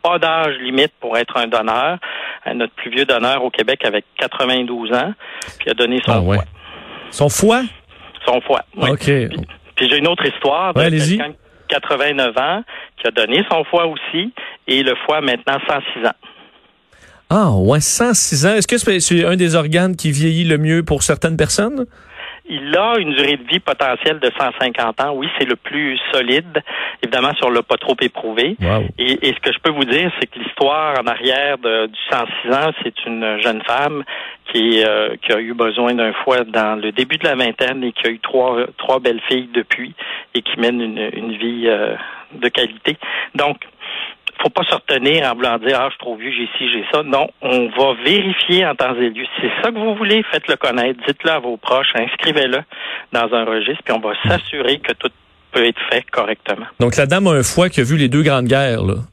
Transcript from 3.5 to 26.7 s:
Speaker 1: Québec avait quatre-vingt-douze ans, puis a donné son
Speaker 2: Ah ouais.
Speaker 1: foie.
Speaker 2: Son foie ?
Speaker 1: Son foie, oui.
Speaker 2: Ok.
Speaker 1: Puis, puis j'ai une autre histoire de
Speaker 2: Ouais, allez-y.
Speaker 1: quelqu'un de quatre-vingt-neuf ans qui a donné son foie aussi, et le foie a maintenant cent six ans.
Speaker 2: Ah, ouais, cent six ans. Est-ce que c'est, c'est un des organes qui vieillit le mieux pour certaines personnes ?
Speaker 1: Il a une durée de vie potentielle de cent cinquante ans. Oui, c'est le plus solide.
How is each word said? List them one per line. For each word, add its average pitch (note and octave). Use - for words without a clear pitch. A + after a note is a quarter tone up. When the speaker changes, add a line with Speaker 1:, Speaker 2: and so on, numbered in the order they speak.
Speaker 1:
Québec A#2
avait G#2
quatre-vingt-douze B2
ans, C#3+
puis -
a A#2
donné A#2+
son A#2
Speaker 2:
Ah G#2+
ouais. F#2+
Speaker 1:
foie. F2+
Speaker 2:
Son D3
foie ? A3+
Speaker 1:
Son B2
foie, -
oui. B2+
Speaker 2:
Ok. C#3+
Speaker 1:
Puis, C#3
puis B2+
j'ai C#3+
une D3+
autre D#3+
histoire E3
de C3+
Speaker 2:
Ouais, E3
allez-y. D#3+
Speaker 1:
quelqu'un D3
de -
quatre-vingt-neuf C#3
ans E3+
qui -
a A#2
donné A#2+
son D#3+
foie E3+
aussi, E3
et C3+
le C3
foie D3+
a -
maintenant C3+
cent D3
six A#2
ans. -
Speaker 2:
Ah, F#3
ouais, G#2
cent A#3+
six D3+
ans. G#3
Est-ce G3+
que A#3+
c'est, G3
c'est E3+
un F3+
des E3+
organes E3+
qui D#3+
vieillit D#3+
le D#3
mieux D#3+
pour D3
certaines E3
personnes ? A3+
Speaker 1:
Il C#3+
a A3+
une D3+
durée C#3+
de A#2+
vie F3+
potentielle D3
de B2+
cent C3
cinquante A#2+
ans. C#3+
Oui, C#3
c'est C3
le A#2+
plus C#3
solide. C#3+